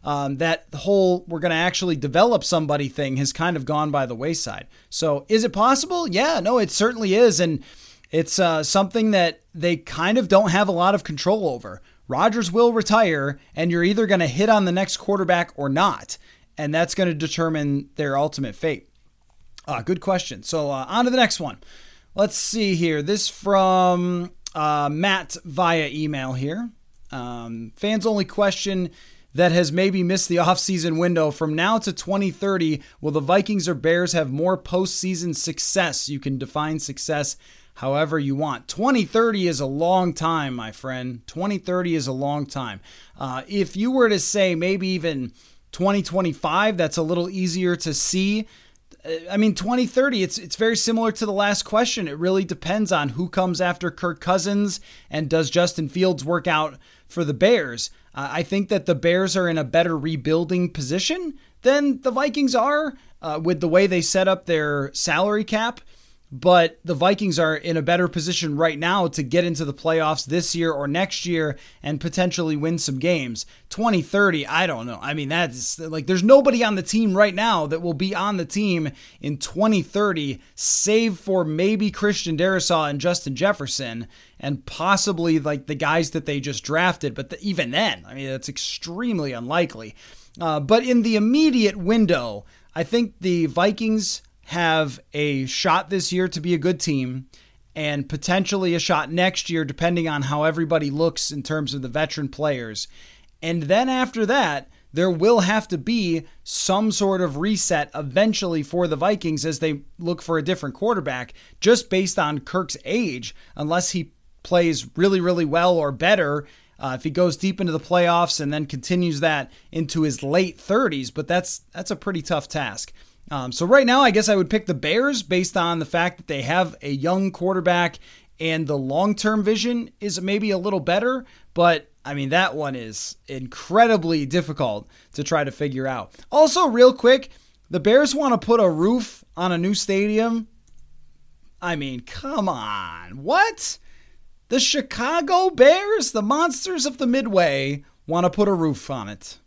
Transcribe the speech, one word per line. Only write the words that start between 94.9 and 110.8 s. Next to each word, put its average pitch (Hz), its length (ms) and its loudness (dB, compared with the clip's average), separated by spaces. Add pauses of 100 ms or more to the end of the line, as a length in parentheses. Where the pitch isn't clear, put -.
a 147 360 -2
shot 170 420 0
this 185 240 -2
year 180 140 0
to 165 120 -6
be 175 140 0
a 165 60 0
good 175 200 0
team 131 460 -4 (500)
and 147 320 -4
potentially 180 680 0
a 165 40 0
shot 151 320 0
next 180 380 0
year, 160 160 0
depending 170 420 0
on 147 140 -2
how 147 220 -2
everybody 156 480 0
looks 160 400 -2
in 147 100 -6
terms 147 320 -4
of 139 80 -6
the 131 60 -10
veteran 151 420 -4
players. 127 580 -4 (540)
And 165 220 -2
then 220 260 2
after 254 380 0
that, 190 420 0 (240)
there 175 160 2
will 196 300 4
have 214 300 2
to 170 100 -2
be 170 460 -2 (180)
some 208 480 0
sort 196 300 0
of 143 160 -2
reset 175 580 0
eventually 165 680 0
for 175 260 -2
the 151 80 0
Vikings 160 520 -2
as 151 100 -4
they 156 240 -2 (160)
look 170 240 -4
for 165 160 -2
a 151 60 -2
different 147 320 -4
quarterback, 143 580 -4 (260)